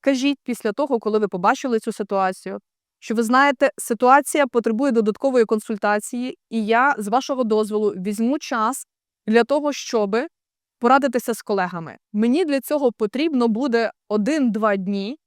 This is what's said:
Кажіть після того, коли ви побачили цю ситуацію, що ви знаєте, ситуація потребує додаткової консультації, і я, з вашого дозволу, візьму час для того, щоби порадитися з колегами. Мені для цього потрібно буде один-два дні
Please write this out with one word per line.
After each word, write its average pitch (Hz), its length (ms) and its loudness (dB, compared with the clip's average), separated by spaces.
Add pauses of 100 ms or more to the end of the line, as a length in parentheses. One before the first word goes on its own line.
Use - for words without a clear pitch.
Кажіть 277 420 0
після 220 280 -4
того, 269 280 -2
коли 214 200 0
ви 208 80 0
побачили 220 520 -2
цю 226 120 -6
ситуацію, 196 680 -4 (400)
що - 160 -6
ви 233 80 0
знаєте, 269 540 2
ситуація 269 720 2
потребує 233 440 0
додаткової 226 540 2
консультації, 214 920 -4 (120)
і 226 160 -4
я, 240 320 4
з 208 100 -6
вашого 254 360 -2
дозволу, 214 460 0
візьму 220 500 -2
час 233 480 -4 (400)
для 226 160 6
того, 285 300 0
щоби 220 540 -2 (520)
порадитися 247 540 2
з - 80 -8
колегами. 180 560 -4 (160)
Мені 240 320 2
для 277 160 -2
цього 285 300 0
потрібно 247 560 -2
буде 233 440 0 (180)
один-два 220 680 0
дні 196 520 -6